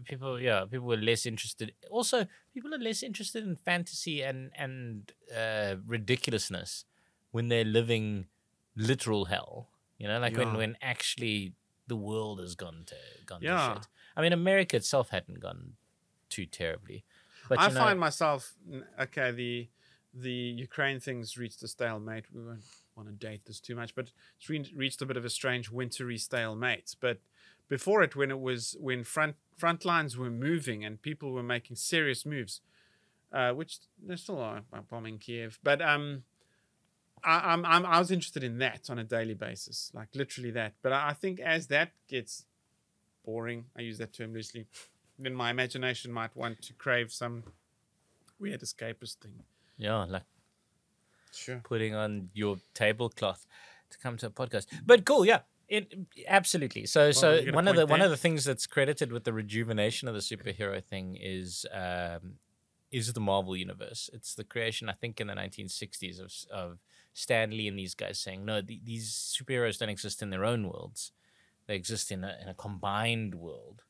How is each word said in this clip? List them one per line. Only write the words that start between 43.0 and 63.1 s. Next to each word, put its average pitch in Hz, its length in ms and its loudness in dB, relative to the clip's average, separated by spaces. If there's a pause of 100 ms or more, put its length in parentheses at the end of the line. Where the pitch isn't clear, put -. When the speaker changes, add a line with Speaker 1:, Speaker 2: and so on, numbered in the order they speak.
Speaker 2:
boring, 117 400 -6 (120)
I 127 40 -10
use 113 180 -8
that 110 120 -8
term 113 220 -10
loosely, 110 320 -12 (520)
then 131 180 -6
my 120 160 0
imagination 127 600 -2
might 113 240 -6
want 117 280 -6
to - 100 -16
crave 120 400 0
some 120 300 -6 (960)
weird 202 220 -8
escapist 113 580 -10
thing. 110 240 -20 (340)
Speaker 1:
Yeah, 107 280 0
like 92 180 -6 (1120)
Speaker 2:
Sure. 127 300 -10
Speaker 1:
putting 110 320 0
on 104 380 -2
your 104 240 0 (160)
tablecloth 110 720 0 (440)
to - 80 -20
come 120 200 -8
to 113 100 -6
a - 20 -8
podcast. 117 360 -4 (200)
But 226 200 12
cool, 262 200 8
yeah. 208 140 8 (300)
It, 208 240 -2 (340)
absolutely. 160 580 4
So, 147 200 8
Speaker 2:
Well, 147 80 8
Speaker 1:
so 156 220 8
Speaker 2:
you 151 100 4
got 131 80 2
a - 20 2
Speaker 1:
one 175 140 6
of 180 60 6
the, 170 80 10
Speaker 2:
point 147 80 6
Speaker 1:
one 160 100 8
Speaker 2:
there. 196 60 10
Speaker 1:
of 165 40 6
the 139 60 2
things 160 260 2
that's 131 240 0
credited 143 460 2
with 117 100 -4
the 120 80 0
rejuvenation 110 800 0
of 113 40 -4
the 104 60 -4
superhero 98 640 -4
thing 92 320 -8
is, 92 560 -6
um, 90 640 -4 (580)
is 117 220 -2